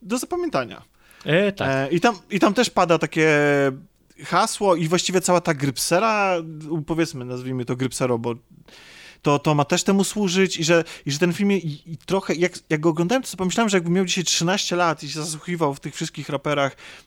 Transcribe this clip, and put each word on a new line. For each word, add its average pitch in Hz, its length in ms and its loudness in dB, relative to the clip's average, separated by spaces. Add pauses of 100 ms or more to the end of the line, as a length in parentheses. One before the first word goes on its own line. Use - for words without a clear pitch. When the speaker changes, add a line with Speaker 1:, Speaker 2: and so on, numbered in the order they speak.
Speaker 1:
do 233 160 -4
zapamiętania. 220 640 -6 (420)
Speaker 2:
E, 190 280 2
tak. 165 180 -4
Speaker 1:
E, 135 240 -2
i 165 60 2
tam, 226 180 2 (120)
i 185 100 -2
tam 202 140 4
też 247 160 0
pada 170 280 4
takie 156 300 2 (960)
hasło 190 520 2
i 160 120 0
właściwie 180 320 2
cała 180 200 4
ta 170 140 0
grypsera, 185 800 0 (520)
powiedzmy, 156 380 -2
nazwijmy 127 400 -6
to 127 120 -4
grypsero, 123 420 0
bo 117 160 -4 (880)
to, 143 160 4
to 151 160 2
ma 147 100 4
też 180 200 0
temu 196 200 4
służyć 185 520 0
i 170 80 -2
że, 165 200 4 (220)
i 143 60 -2
że 143 60 -4
ten 180 140 2
film 202 180 0
je-, 196 80 2
i, 160 340 -8
i 156 40 -12 (100)
trochę, 185 280 -2
jak, 180 180 0 (180)
jak 156 100 0
go 165 80 2
oglądałem, 170 340 0
to - 60 -12
sobie 180 100 -12
pomyślałem, 190 300 0
że 196 80 2
jakbym 170 160 0
miał 190 120 2
dzisiaj 180 200 -2
trzynaście 180 520 -2
lat 165 280 0
i 143 40 -10
się 147 120 -8
zasłuchiwał 160 540 -4
w - 60 -16
tych 147 140 -12
wszystkich 156 340 -8
raperach 143 480 -2 (300)